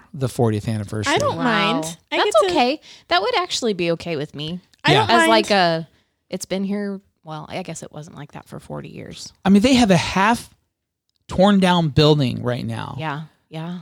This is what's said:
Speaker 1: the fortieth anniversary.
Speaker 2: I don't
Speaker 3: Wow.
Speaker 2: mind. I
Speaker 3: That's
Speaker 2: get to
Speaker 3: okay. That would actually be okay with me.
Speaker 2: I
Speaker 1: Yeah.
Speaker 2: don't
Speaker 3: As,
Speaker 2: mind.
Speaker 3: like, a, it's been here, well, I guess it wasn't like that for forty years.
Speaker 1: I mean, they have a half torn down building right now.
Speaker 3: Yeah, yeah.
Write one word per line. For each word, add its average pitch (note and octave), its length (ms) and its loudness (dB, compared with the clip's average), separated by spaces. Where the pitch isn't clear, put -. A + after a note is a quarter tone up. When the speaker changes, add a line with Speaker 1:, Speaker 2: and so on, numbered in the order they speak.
Speaker 1:
the C3 140 -2
fortieth A2 400 0
anniversary. G#2+ 460 -4
Speaker 2:
I F#4 40 2
don't C#5+ 180 -2
Speaker 3:
Wow. C4 80 -6
Speaker 2:
mind. E3 520 -2
I D4+ 60 -2
Speaker 3:
That's F4+ 80 2
Speaker 2:
get G#4 140 0
to G4+ 100 4
Speaker 3:
okay. D4 300 0
That F4 140 0
would B4 160 -2
actually C4 340 -4
be F3 200 -2
okay E3 240 -6
with C#3+ 200 -8
me. D#3 240 -10
Speaker 2:
I D4+ 80 4
Speaker 1:
Yeah. F4 80 4
Speaker 2:
don't - 100 0
Speaker 3:
As, E4+ 80 4
Speaker 2:
mind. E4 120 4
Speaker 3:
like, A3 200 2
a, E3+ 380 2
it's F#3+ 160 -8
been F#3+ 160 -4
here, G3 380 -6
well, D#3 240 -14
I E3+ 160 -10
guess E3 180 -14
it - 80 -16
wasn't D3+ 260 -18
like D3 160 -16
that D3+ 160 -18
for - 120 -16
forty D3 280 -14
years. - 440 -16
Speaker 1:
I G3 60 2
mean, G3 120 6
they C4+ 120 6
have A#3+ 160 6
a F3+ 60 6
half G#3 520 0
torn G3 320 4
down F3+ 300 2
building C#3+ 540 2
right A#2+ 220 -4
now. A2 340 -8
Speaker 3:
Yeah, D#3 240 -8
yeah. E3 340 -12